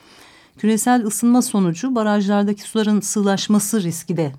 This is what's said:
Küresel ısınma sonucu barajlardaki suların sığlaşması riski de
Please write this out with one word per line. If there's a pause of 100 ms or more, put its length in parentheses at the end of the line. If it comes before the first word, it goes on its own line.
(580)
Küresel
ısınma
sonucu
barajlardaki
suların
sığlaşması
riski
de